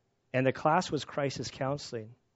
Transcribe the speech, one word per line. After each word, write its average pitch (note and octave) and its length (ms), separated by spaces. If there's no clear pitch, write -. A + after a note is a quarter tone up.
and C3 140
the C3 40
class D#3 380
was C#3+ 160
crisis C3+ 460
counseling. C3 580